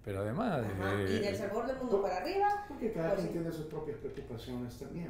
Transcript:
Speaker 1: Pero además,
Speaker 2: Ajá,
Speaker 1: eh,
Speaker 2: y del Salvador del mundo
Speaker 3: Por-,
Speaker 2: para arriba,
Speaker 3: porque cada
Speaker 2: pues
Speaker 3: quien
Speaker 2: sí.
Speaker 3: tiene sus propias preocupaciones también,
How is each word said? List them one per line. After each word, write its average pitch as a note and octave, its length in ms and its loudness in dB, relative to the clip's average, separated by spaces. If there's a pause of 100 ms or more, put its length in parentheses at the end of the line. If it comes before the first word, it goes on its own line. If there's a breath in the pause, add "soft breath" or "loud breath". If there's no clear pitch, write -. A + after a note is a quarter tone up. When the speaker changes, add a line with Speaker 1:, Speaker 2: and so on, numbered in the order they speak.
Speaker 1:
Pero G2 160 -2
además, C#3+ 420 2
Speaker 2:
Ajá, G2 380 2
Speaker 1:
eh, G2 160 4
Speaker 2:
y - 20 4
del G3+ 160 2
Salvador G#3+ 320 0
del C4 120 -2
mundo A3 200 2
Speaker 3:
Por-, G3 40 2
Speaker 2:
para F#3 180 2
arriba, G4+ 440 2
Speaker 3:
porque B3 280 -2
cada E3 160 2
Speaker 2:
pues F#3+ 100 4
Speaker 3:
quien E3+ 80 0
Speaker 2:
sí. E3+ 120 -2
Speaker 3:
tiene D#3+ 120 0
sus D3+ 140 -4
propias D3+ 320 -4
preocupaciones B2 840 -6
también, E3 300 -6